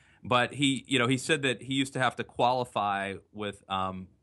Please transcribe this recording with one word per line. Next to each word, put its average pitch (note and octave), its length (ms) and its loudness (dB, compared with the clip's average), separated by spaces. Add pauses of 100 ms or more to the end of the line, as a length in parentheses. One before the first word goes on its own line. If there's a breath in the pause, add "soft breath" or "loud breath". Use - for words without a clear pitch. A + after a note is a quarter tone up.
(220 soft breath)
But B2 340 2
he, C3+ 300 2
you C3 140 2
know, A#2+ 80 4
he C3 100 2
said D3 260 0
that B2 180 0
he C3+ 140 -6
used C3+ 180 0
to C3+ 60 -4
have B2 180 0
to A2+ 80 -6
qualify G#2 880 0 (180)
with, G#2 380 -8
um, F#2+ 380 -4 (160)